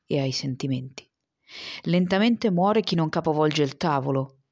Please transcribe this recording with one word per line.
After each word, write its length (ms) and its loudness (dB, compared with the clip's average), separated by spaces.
e 140 0
ai 140 -2
sentimenti. 760 -6
Lentamente 680 2
muore 300 2
chi 140 -2
non 120 2
capovolge 560 2
il 140 -2
tavolo, 600 -2